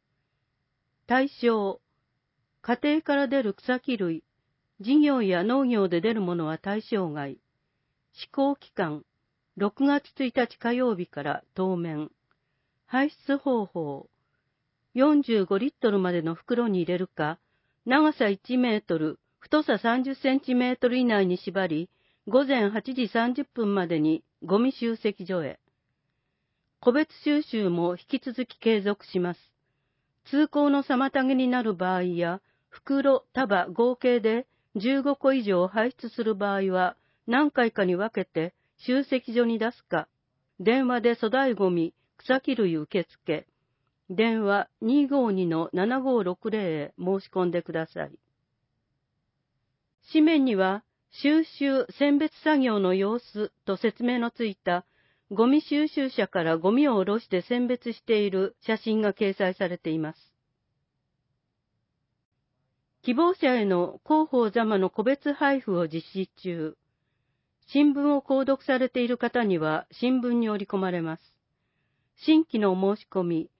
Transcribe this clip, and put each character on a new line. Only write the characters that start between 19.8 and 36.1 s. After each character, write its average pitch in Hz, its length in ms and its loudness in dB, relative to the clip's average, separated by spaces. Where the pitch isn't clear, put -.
十 269 100 -6
セ 262 200 0
ン 269 60 0
チ 254 140 -2
メ 247 180 2
ー 247 40 -4
ト 247 140 0
ル 247 80 0
以 254 80 2
内 202 200 4
に 180 120 0
縛 190 280 -4
り、 165 220 -4
午 254 160 4
前 254 240 2
八 220 260 -6
時 247 140 -2
三 233 260 -2
十 285 100 -6
分 208 300 -4
ま 180 120 -2
で 165 140 -2
に 156 220 0
ゴ 185 160 0
ミ 254 120 2
集 233 260 -6
積 202 300 -6
所 180 160 -4
へ。 - 160 -8
個 247 120 2
別 302 160 0
収 294 180 0
集 214 280 -2
も 175 260 -2
引 - 240 -6
き - 40 -20
続 254 200 -8
き - 140 -16
継 220 240 0
続 202 240 -4
し - 120 -4
ま 175 160 -2
す。 - 60 -18
通 294 200 2
行 294 220 2
の 277 140 2
妨 269 440 0
げ 269 80 2
に 254 140 2
な 247 140 0
る 214 120 -2
場 180 220 -2
合 180 60 0
や、 170 400 -2
袋、 277 640 0
束 196 360 0
合 240 280 0
計 247 240 2
で 220 260 0
十 262 240 0
五 277 160 0
個 269 160 2
以 262 100 0
上 185 260 2
排 220 240 -2
出 233 180 -14